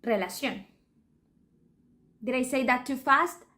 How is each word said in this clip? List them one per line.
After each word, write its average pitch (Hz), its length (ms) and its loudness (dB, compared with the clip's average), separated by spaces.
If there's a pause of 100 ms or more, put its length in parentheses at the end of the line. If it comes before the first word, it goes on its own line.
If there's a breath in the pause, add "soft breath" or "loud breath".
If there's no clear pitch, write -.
Relación. 202 640 -4 (1500)
Did 233 140 -4
I 254 100 2
say 262 220 0
that 247 180 2
too 269 120 -4
fast? 294 480 2 (140)